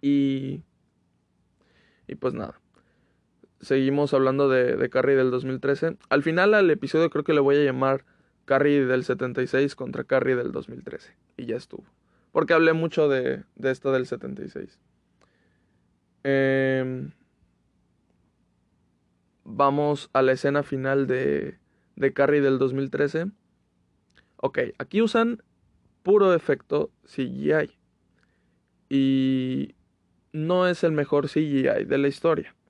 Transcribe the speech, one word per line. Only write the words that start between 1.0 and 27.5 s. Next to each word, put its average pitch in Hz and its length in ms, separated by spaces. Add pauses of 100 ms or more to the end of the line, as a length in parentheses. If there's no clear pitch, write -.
y - 80
pues - 200
nada, - 240 (1000)
seguimos 139 520
hablando 135 360
de, 127 260
de 127 140
Carrie 131 260
del 131 160
dos 127 140
mil 131 160
trece. 143 360 (120)
Al 147 120
final 175 320
al 202 160
episodio 156 400
creo 151 140
que 165 100
le 151 60
voy 139 160
a 147 80
llamar 135 420 (400)
Carrie 143 400
del 127 180
setenta 127 380
y 127 60
seis 135 280
contra 135 280
Carrie 131 320
del 123 160
dos - 180
mil 120 140
trece. - 320 (220)
Y 123 80
ya 113 100
estuvo. - 300 (480)
Porque 165 200
hablé 160 200
mucho 160 340
de, 131 360 (120)
de 135 160
esta 135 200
del 127 160
setenta - 360
y - 60
seis. - 300 (1400)
Em, 135 880 (2250)
vamos 143 680
a 135 80
la 131 120
escena 139 300
final 135 440
de, 127 520 (360)
de 135 180
Carrie 143 280
del 135 160
dos 131 160
mil 135 160
trece. 147 380 (1120)
Ok, - 220 (180)
aquí 190 240
usan 226 400 (600)
puro 196 320
efecto 151 580 (140)
C - 180
G 139 420